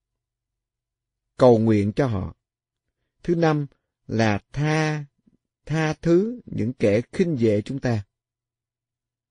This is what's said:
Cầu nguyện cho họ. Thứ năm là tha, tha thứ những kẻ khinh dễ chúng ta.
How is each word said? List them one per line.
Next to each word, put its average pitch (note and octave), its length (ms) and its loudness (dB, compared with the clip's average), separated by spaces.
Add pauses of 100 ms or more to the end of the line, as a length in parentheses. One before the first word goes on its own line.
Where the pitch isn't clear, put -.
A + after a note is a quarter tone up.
(1400)
Cầu B2 220 6
nguyện G#2+ 340 2
cho C#3+ 140 -2
họ. G#2+ 300 -6 (880)
Thứ E3+ 120 -2
năm D#3 320 0 (400)
là A2 340 0 (120)
tha, D3+ 520 -2 (640)
tha D#3 260 -2
thứ G3 540 0
những G#2+ 260 -4
kẻ G#2+ 280 0 (120)
khinh E3+ 260 -2
dễ G#2+ 240 2
chúng C3+ 160 -10
ta. A#2 260 -2 (1300)